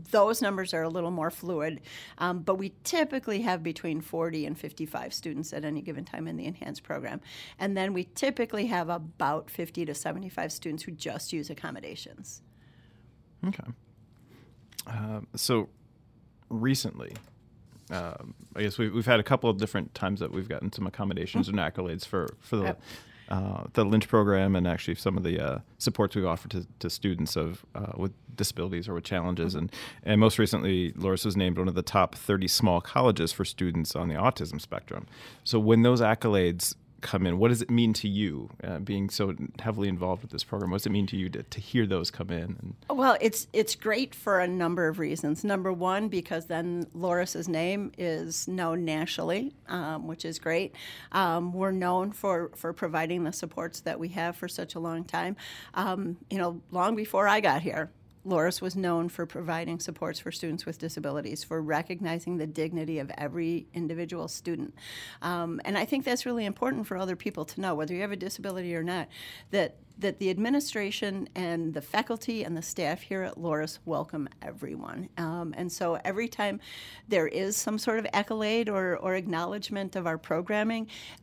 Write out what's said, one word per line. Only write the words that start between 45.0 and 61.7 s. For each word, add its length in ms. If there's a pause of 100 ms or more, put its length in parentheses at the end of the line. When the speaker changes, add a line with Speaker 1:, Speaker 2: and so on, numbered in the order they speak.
Speaker 1:
Number 280
one, 360
because 380
then 480
Loris's 540
name 500
is 500
known 360
nationally, 720 (140)
um, 380
which 180
is 140
great. 360 (380)
Um, 400
we're 180
known 420
for, 420
for 180
providing 520
the 80
supports 480
that 180
we 100
have 280
for 120
such 260
a 60
long 240
time. 320 (380)
Um, 420 (140)
you 80
know, 220 (100)
long 260
before 320
I 120
got 220
here, 280 (340)
Loris 360
was 140
known 340
for 160
providing 540
supports 400
for 140
students 340
with 120
disabilities, 680
for 180
recognizing 760